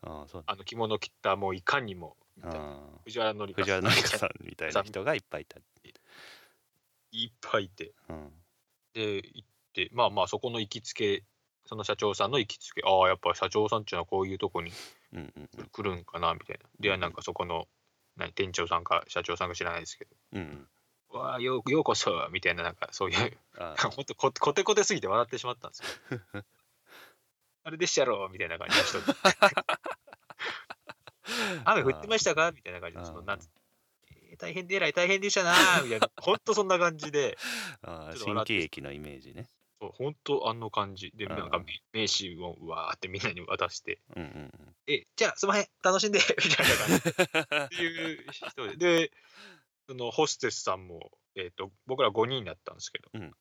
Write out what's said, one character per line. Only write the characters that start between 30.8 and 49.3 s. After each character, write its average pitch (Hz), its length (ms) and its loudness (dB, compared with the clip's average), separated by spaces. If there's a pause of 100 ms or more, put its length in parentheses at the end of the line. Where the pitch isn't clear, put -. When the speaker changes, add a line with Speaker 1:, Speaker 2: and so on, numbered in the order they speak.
Speaker 2:
「雨 190 180 4
降 131 60 4
っ 78 120 -2
て 202 60 -10
ま 220 100 2
し 214 60 2
た 180 120 4
か？」 156 100 4
Speaker 1:
あ - 20 4
あ。 170 60 0
Speaker 2:
み - 80 -20
た - 80 -14
い 90 40 -10
な 90 60 -10
感 85 120 -8
じ 80 60 -14
で、 90 80 -10
そ 82 60 -10
の、 80 80 -12
Speaker 1:
あ 87 40 -16
あ。 - 20 -12
Speaker 2:
な 101 100 -2
ん 95 40 -12
つ-、 87 80 -20 (840)
「え - 40 -20
ー、 - 20 -20
大 175 160 -8
変 180 140 -8
で、 185 80 -2
え 196 40 2
ら 175 80 2
い 147 60 0
大 175 140 4
変 190 120 4
で 202 100 0
し 202 40 2
た 196 100 4
な」 175 400 8
み 127 60 -4
た 113 80 0
い - 20 0
な、 - 140 6
Speaker 1:
<laughs> - 40 -18
Speaker 2:
ほ - 160 2
ん 220 40 2
と - 160 0
そ 208 100 4
ん 190 60 0
な 185 100 6
感 170 180 2
じ 151 140 -8
で、 143 260 0 (440)
Speaker 1:
あ 80 300 -12
あ、 - 20 -10
Speaker 2:
ち - 60 -10
ょ - 20 -8
っ - 20 -8
と 101 60 -4
笑 110 140 0
っ - 40 -2
て 110 60 0
Speaker 1:
新 - 60 2
喜 - 40 -
劇 76 180 -8
の 69 120 -10
イ 73 60 -10
メ 73 160 -12
ー 67 40 -16
ジ - 140 -20
ね。 87 160 -14 (300)
Speaker 2:
そ 104 100 -12
う、 - 20 -20
ほ 135 180 -4
ん 151 60 -12
と 135 340 0
あ 110 60 0
の 113 160 -8
感 98 240 -2
じ。 95 200 -12
で、 104 120 -6
Speaker 1:
あ 82 60 -4
あ。 - 40 -4
Speaker 2:
な 82 80 -4
ん - 60 -10
か、 87 80 2
め-、 90 60 -12 (280)
名 107 140 0
刺 92 320 -2
を 87 200 -8
う 82 80 -12
わ 82 260 -4
ー - 20 -6
っ - 40 -20
て 95 80 -8
み 92 120 -8
ん - 40 -6
な 107 80 0
に 87 100 -10
渡 95 280 -4
し - 100 -12
て、 - 200 -8 (160)
Speaker 1:
う 90 40 -10
ん 85 40 -6
う - 20 -8
ん 71 40 -12
う - 20 -16 (140)
ん。 - 300 -20 (120)
Speaker 2:
「え、 143 180 -2 (100)
じ - 100 2
ゃ 180 40 4
あ、 - 60 -6
す - 100 -4
ん 196 40 2
ま 202 100 4
へ 202 40 0
ん、 - 40 -6 (160)
楽 190 160 6
し 214 100 2
ん - 20 -2
で」 214 80 4
<laughs> - 0 -
み - 60 4 (300)
た - 80 2
い - 40 6
な 123 80 6 (720)
感 147 240 -2
じ。 - 0 -
Speaker 1:
<laughs> 175 60 -12
Speaker 2:
っ 175 40 -6
て 175 40 2
い 165 440 -6
う - 40 -16
人 - 380 -8
で。 - 80 -10
で、 170 340 6 (760)